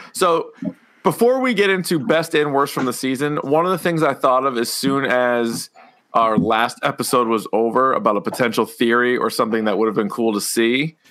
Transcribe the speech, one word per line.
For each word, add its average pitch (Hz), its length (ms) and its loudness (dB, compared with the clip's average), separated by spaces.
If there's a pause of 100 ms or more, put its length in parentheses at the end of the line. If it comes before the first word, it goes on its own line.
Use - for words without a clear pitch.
(140)
So 175 400 0 (500)
before 240 380 2
we 254 120 0
get 202 160 2
into 185 300 0
best 156 340 0
and 147 200 2
worst 139 200 0
from 131 120 -2
the 123 80 -2
season, 135 500 -4
one 156 220 2
of 185 60 0
the 185 60 0
things 165 260 -2
I 143 100 2
thought 131 320 2
of 127 120 0
as 117 140 -2
soon 139 320 -2
as 123 640 0 (440)
our 113 240 2
last 113 440 0
episode 123 460 0
was 110 240 0
over 117 400 2
about 107 240 0
a 101 60 0
potential 113 440 -2
theory 120 520 0
or 110 120 -2
something 110 360 -2
that 101 120 0
would 110 100 2
have 104 80 -2
been 107 140 0
cool 113 240 -2
to 101 80 -2
see. 123 540 0 (160)